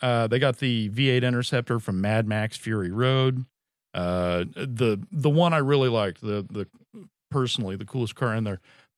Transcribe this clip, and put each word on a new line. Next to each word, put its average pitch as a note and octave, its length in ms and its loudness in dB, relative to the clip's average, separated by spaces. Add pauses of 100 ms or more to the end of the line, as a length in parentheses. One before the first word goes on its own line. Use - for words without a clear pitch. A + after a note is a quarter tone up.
Uh, A#2+ 240 2
they A#2+ 120 2
got C3 200 0
the A#2 300 0
V B2 200 2
eight B2+ 160 4
Interceptor A#2+ 560 0
from F#2+ 200 -2
Mad G#2+ 280 2
Max G#2+ 300 -2
Fury G#2 320 -4
Road. B2+ 560 2 (480)
Uh, F2+ 500 0 (100)
the, A#2 460 0 (100)
the D3 200 2
one E3 240 4
I D#3 40 2
really C#3 300 4
liked, G#2+ 320 0
the, G#2 300 -4
the, G#2 180 -6 (640)
personally, A#2 460 -2
the G2 100 -10
coolest A#2+ 280 -4
car A#2 200 -2
in A2+ 100 -2
there, G2+ 160 -4 (380)